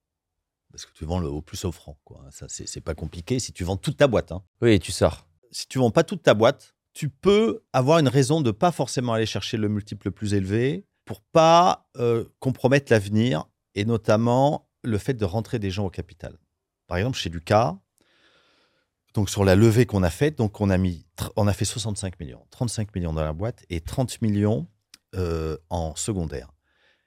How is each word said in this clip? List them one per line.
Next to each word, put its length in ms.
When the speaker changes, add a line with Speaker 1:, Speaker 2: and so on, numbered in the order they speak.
Speaker 1:
Parce 140
que 80
tu 100
vends 140
le, 80
au 160
plus 220
offrant, 400
quoi. 260
Ça, 180
c'est, 200
c'est 120
pas 140
compliqué. 460
Si 120
tu 120
vends 120
toute 200
ta 100
boîte, 240
hein. 140
Speaker 2:
Oui, 120
et 40
tu 140
sors. 340
Speaker 1:
Si 160
tu 140
vends 100
pas 140
toute 180
ta 100
boîte, 440
tu 140
peux 640
avoir 260
une 80
raison 340
de 120
pas 180
forcément 440
aller 120
chercher 300
le 120
multiple 380
le 60
plus 200
élevé 540
pour 180
pas, 760
euh, 280
compromettre 540
l'avenir 540
et 100
notamment 840
le 120
fait 180
de 100
rentrer 340
des 140
gens 140
au 40
capital. 460
Par 120
exemple, 200
chez 120
Lucas, 460
donc 160
sur 160
la 120
levée 300
qu'on 180
a 60
faite, 280
donc 220
on 100
a 80
mis 260
tr-, 180
on 140
a 40
fait 120
soixante-cinq 560
millions, 300
trente-cinq 440
millions 180
dans 120
la 80
boîte 380
et 100
trente 420
millions, 460
euh, 400
en 280
secondaire. 560